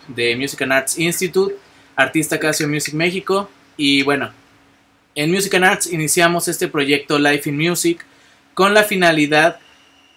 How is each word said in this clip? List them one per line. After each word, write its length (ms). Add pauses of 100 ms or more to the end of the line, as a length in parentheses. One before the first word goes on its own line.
de 280
Music 260
and 120
Arts 260
Institute, 560 (400)
artista 440
Casio 280
Music 260
México, 560 (260)
y 280
bueno, 280 (840)
en 140
Music 240
and 120
Arts 280
iniciamos 540
este 200
proyecto 520
Life 280
in 80
Music 480 (520)
con 180
la 80
finalidad 800 (580)